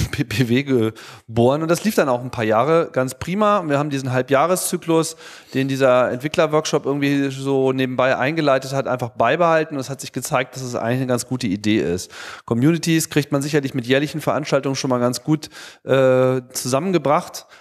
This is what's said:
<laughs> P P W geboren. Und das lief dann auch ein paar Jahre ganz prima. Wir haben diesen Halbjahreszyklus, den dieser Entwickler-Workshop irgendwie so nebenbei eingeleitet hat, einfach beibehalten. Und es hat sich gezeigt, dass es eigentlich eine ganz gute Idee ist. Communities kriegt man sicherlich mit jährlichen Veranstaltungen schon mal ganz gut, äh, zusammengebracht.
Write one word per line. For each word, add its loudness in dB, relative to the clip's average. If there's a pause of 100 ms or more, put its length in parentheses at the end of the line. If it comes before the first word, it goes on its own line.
<laughs> -2
P -4
P -2
W 2
geboren. 0
Und -2
das 0
lief -2
dann 4
auch 0
ein -10
paar -4
Jahre 2
ganz -2
prima. 0
Wir 0
haben -2
diesen -4
Halbjahreszyklus, 0 (360)
den 0
dieser 4
Entwickler-Workshop 0
irgendwie 0
so 0
nebenbei 0
eingeleitet 0
hat, -2
einfach -2
beibehalten. 2
Und -4
es -10
hat -10
sich -14
gezeigt, -4
dass -10
es -8
eigentlich -2
eine -2
ganz -2
gute -4
Idee 0
ist. -4 (360)
Communities 0
kriegt 0
man 0
sicherlich -2
mit -4
jährlichen 0
Veranstaltungen 0
schon -4
mal 2
ganz 0
gut, -2 (340)
äh, 4 (120)
zusammengebracht. -2 (140)